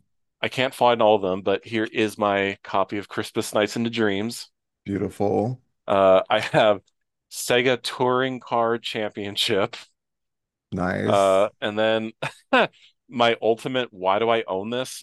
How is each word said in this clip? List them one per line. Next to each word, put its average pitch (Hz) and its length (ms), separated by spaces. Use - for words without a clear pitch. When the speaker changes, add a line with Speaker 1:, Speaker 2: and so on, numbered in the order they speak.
Speaker 1:
I 113 60
can't 131 260
find 120 260
all 110 160
of 98 60
them, 95 180
but 98 240
here 113 260
is 107 280
my 98 440
copy 101 360
of 95 100
Christmas - 460
Nights 104 200
into 117 140
Dreams. 110 640
Speaker 2:
Beautiful. 101 800
Speaker 1:
Uh, 95 400
I 110 120
have 110 420
Sega 123 520
Touring 127 560
Car 117 380
Championship. 104 1000
Speaker 2:
Nice. 95 360
Speaker 1:
Uh, 98 400
and 107 180
then 110 340
<laughs> 240 160
my 117 320
ultimate, 123 520
why 95 260
do 113 100
I 113 180
own 95 220
this? 127 340